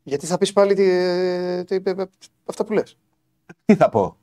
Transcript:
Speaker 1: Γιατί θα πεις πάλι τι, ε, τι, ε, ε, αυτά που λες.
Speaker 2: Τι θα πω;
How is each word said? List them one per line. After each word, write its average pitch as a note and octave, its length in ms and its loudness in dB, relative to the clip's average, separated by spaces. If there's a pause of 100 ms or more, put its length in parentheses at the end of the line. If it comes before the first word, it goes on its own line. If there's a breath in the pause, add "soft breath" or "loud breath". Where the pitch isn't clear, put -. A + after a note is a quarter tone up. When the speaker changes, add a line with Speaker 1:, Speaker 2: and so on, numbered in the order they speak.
Speaker 1:
Γιατί C#3+ 240 -6
θα F3 120 -2
πεις G3 140 0
πάλι G3+ 220 4
τι, G3 160 2
ε, F3+ 720 -2
τι, F#3+ 100 -6
ε, F#3+ 160 -4
ε, F#3 140 -6 (400)
αυτά A3 200 -8
που G#3+ 80 -6
λες. - 240 -4 (680)
Speaker 2:
Τι G#3+ 100 6
θα - 140 4
πω; F#2+ 340 0